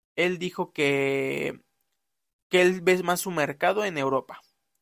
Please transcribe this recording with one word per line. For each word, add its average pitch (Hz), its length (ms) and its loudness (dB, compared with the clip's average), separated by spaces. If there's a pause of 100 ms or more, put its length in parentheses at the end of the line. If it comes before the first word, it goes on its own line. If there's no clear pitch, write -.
(160)
él 175 240 0
dijo 175 320 -6
que, 139 880 -2 (880)
que 180 120 4
él 185 200 4
ve 180 220 2
más 175 180 0
su 196 100 -6
mercado 170 520 0
en 180 140 -4
Europa. 135 440 -2 (400)